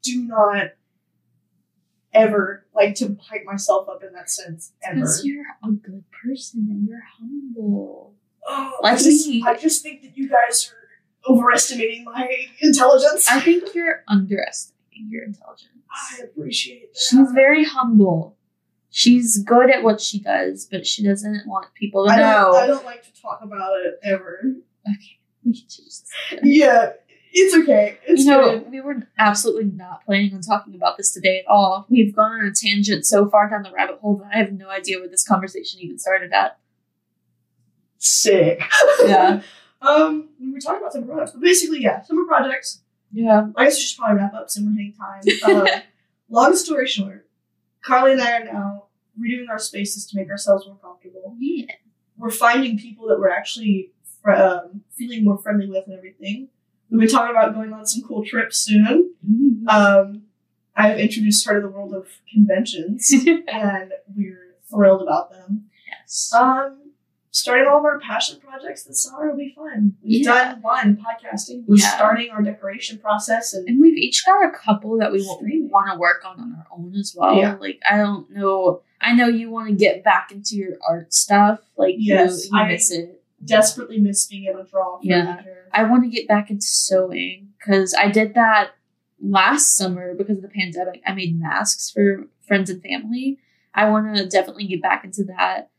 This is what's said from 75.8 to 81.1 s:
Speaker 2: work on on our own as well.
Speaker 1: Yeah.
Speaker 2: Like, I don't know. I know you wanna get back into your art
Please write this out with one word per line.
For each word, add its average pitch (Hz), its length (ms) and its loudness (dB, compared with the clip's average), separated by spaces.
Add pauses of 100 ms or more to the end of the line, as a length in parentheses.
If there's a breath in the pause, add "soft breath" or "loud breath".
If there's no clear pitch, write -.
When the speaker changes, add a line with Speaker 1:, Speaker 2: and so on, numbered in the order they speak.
Speaker 2:
work 175 280 -2
on 180 160 -16
on - 160 -14
our 160 100 -20 (100)
own 175 160 -14
as 202 240 -8
well. 190 200 4
Speaker 1:
Yeah. 202 180 2
Speaker 2:
Like, 196 240 -12 (100)
I 208 100 2
don't 202 320 -4
know. 190 500 -2 (180)
I 240 160 0
know 240 140 4
you 226 200 -4
wanna 220 220 -8
get 190 320 0
back 196 300 0
into 202 240 -10
your 185 160 -8 (120)
art 165 280 -4